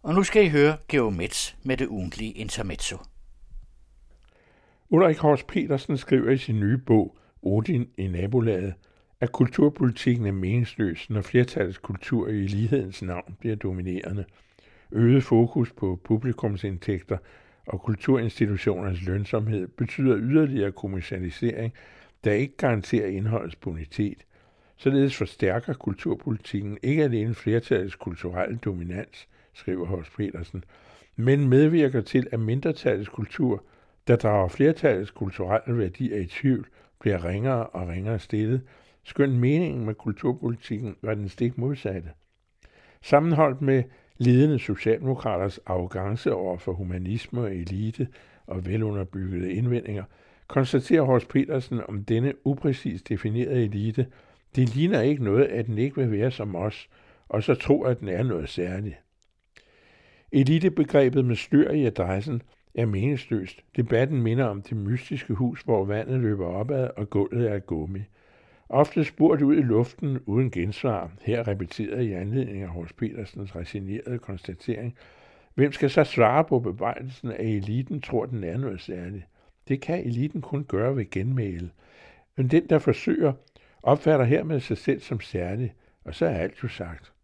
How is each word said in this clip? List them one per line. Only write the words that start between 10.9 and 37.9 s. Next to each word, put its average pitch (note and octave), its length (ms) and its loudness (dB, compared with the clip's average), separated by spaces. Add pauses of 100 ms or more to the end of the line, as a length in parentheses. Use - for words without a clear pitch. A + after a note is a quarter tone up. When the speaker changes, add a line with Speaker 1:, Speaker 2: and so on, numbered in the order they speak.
Speaker 2:
når G#2+ 100 0
flertallets G2 580 0
kultur G2+ 500 -4
i G#2 180 -2
lighedens G2+ 560 -2
navn F2+ 380 -8
bliver A2 160 -4
dominerende. F#2 680 -6 (680)
Øget A#2+ 300 6
fokus A#2 500 2
på F#2 320 -4
publikumsindtægter G#2 1120 -4 (480)
og F#2+ 140 -6
kulturinstitutionernes G2+ 1300 0
lønsomhed G2+ 640 -2
betyder B2 500 0
yderligere B2 540 2
kommercialisering, G2 1000 -4 (520)
der G#2+ 80 4
ikke B2+ 240 0
garanterer A2 500 0
indholdets G2 500 -4
bonitet. E2 680 -6 (500)
Således C3+ 400 2
forstærker G2+ 560 -2
kulturpolitikken G#2 1120 -6
ikke D3+ 220 2
alene A#2 300 0
flertallets G#2+ 640 0
kulturelle F2+ 600 -6
dominans, F2+ 720 -8 (260)
skriver F2+ 320 -6
Horst F2 300 -8
Petersen, F#2 480 -8 (520)
men C3+ 320 4
medvirker C#3 520 6
til, B2 320 0
at A2+ 80 -2
mindretallets A2+ 680 0
kultur, A2+ 560 -2 (420)
der A#2+ 100 8
drager G#2 320 4
flertallets C3+ 640 2
kulturelle G#2 680 -2
værdier G#2 380 -2
i F#2+ 100 -4
tvivl, C3 400 0 (340)
bliver F#2 240 0
ringere A2+ 420 -2
og F2+ 220 -8
ringere F#2+ 300 -4